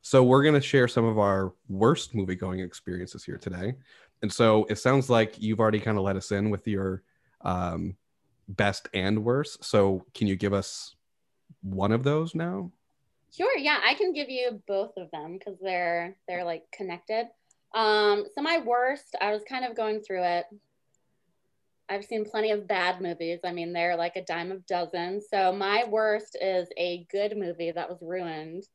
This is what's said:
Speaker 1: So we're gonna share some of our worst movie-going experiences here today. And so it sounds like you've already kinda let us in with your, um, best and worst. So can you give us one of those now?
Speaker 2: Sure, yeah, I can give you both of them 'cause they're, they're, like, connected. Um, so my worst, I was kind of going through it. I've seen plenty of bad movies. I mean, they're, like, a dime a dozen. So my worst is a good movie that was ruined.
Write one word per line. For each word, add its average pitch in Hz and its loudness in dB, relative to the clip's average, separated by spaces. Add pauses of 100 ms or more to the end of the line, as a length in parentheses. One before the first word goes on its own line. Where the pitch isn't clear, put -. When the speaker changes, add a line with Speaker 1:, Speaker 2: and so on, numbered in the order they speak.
Speaker 1:
So 131 6
we're 131 8
gonna 147 6
share 135 4
some 117 2
of 110 2
our 95 2 (160)
worst 101 2
movie-going 92 -4
experiences 90 -10
here - -12
today. 90 -6 (460)
And 104 -2
so 110 6
it 107 -2
sounds 131 2
like 110 4
you've 110 -2
already 107 4
kinda 104 0
let 98 0
us - -6
in 104 0
with 101 -4
your, 95 -2 (380)
um, 90 -4 (520)
best 101 -2
and 101 0
worst. 131 -2
So 98 4
can 107 0
you 98 0
give 98 0
us - -6 (680)
one 95 0
of 117 2
those 156 0
now? 175 -6 (600)
Speaker 2:
Sure, 453 -2
yeah, 294 0
I 247 4
can 370 0
give 285 -6
you 247 -4
both 196 -4
of 170 -12
them 160 -12
'cause 190 -14
they're, 180 -2 (100)
they're, 180 -6
like, 165 -6
connected. 208 -6 (460)
Um, 214 4
so 277 -6
my 330 2
worst, 247 0
I 208 0
was 214 -2
kind 254 -6
of 233 -6
going 214 -2
through 185 -4
it. 175 0 (1400)
I've - -6
seen 214 -4
plenty 214 -2
of 208 -2
bad 180 0
movies. 170 -4
I 180 -4
mean, 170 -6
they're, 175 0
like, 170 -2
a 185 -6
dime 170 -6
a 190 -8
dozen. 180 -4
So 190 2
my 202 2
worst 214 0
is 185 0
a 175 -4
good 202 -2
movie 170 -4
that 175 -6
was 175 -12
ruined. 165 -8